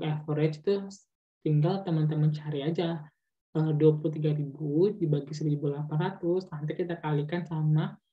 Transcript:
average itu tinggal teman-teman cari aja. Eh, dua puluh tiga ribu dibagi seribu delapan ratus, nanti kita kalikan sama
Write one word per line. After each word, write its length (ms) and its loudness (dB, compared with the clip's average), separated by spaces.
average 560 -2
itu 240 -2
tinggal 400 2
teman-teman 480 2
cari 320 -4
aja. 400 -2
Eh, 200 2
dua 200 8
puluh 160 -2
tiga 240 0
ribu 600 0
dibagi 360 0
seribu 400 -2
delapan 240 -4
ratus, 520 -2
nanti 280 -6
kita 240 -4
kalikan 440 -2
sama 520 0